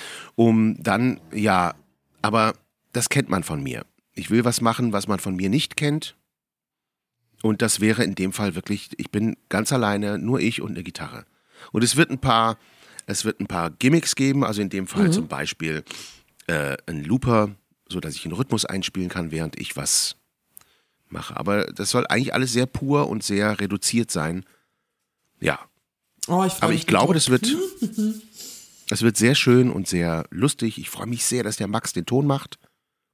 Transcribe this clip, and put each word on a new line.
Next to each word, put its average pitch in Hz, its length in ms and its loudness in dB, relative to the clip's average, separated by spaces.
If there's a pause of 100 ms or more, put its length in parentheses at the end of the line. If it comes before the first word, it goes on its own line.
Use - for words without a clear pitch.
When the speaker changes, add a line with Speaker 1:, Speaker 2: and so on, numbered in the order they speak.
(360)
Speaker 1:
um 113 440 6
dann, 113 380 2 (160)
ja, 95 400 2 (460)
aber 110 340 2 (380)
das 120 160 -2
kennt - 220 0
man 92 120 0
von 76 200 -6
mir. 62 220 -6 (300)
Ich - 160 -8
will 117 140 4
was 120 160 0
machen, 113 320 0
was 101 160 -2
man 101 100 0
von 95 160 -4
mir 92 140 -2
nicht - 280 0
kennt. 151 380 -2 (1300)
Und 110 160 2
das 107 200 2
wäre 107 240 4
in 92 100 -2
dem 95 180 -2
Fall 101 220 -2
wirklich, 101 440 -6
ich - 120 -10
bin 107 260 -2 (120)
ganz 104 240 0
alleine, 104 440 0
nur 110 220 0
ich 113 240 0
und 107 100 -6
eine 92 120 -8
Gitarre. - 400 -12 (480)
Und 110 100 0
es 120 140 2
wird 160 160 6
ein 131 80 -4
paar, 113 360 4 (500)
es - 180 -4
wird 82 160 -2
ein 98 80 -6
paar 85 220 -2
Gimmicks 147 440 2
geben, 135 300 2
also 104 180 -2
in 98 60 -2
dem 95 180 -4
Fall 196 220 2
Speaker 2:
Mhm. 160 40 4
Speaker 1:
zum 196 140 -2
Beispiel, 78 560 -6 (640)
äh, 73 300 -2 (100)
ein 76 160 -6
Looper, 110 480 2 (380)
so 92 100 -8
dass 80 160 -8
ich - 100 -12
einen 80 100 -6
Rhythmus 113 300 -2
einspielen 92 440 -4
kann, 82 240 -6
während 80 260 -4
ich - 180 -10
was - 380 -2 (960)
mache. - 280 -12
Aber 101 280 0
das - 260 -6
soll 123 160 2
eigentlich 113 260 0
alles 123 200 0
sehr 123 140 2
pur 143 420 0
und 107 160 -4
sehr 104 340 0
reduziert 101 540 0
sein. 85 320 -2 (960)
Ja. 73 180 0 (680)
Speaker 2:
Oh, 185 180 4
ich 185 60 0
freu - 140 -8
Speaker 1:
Aber 113 60 4
Speaker 2:
mich - 100 0
Speaker 1:
ich - 40 -10
glaube, 123 280 4
Speaker 2:
drauf. 160 100 2
Speaker 1:
das - 40 2
wird, 208 280 4 (240)
Speaker 2:
<laughs> 220 420 -2 (640)
Speaker 1:
das 104 140 -2
wird 113 140 4
sehr 120 180 4
schön 127 340 6
und 98 200 -4
sehr 85 420 -2
lustig. 113 480 -2
Ich 80 120 -10
freue 101 180 -10
mich 117 160 -4
sehr, 123 180 0
dass 107 140 -4
der 107 100 -4
Max 107 260 -4
den 90 140 -6
Ton 135 180 0
macht, 139 360 -2 (540)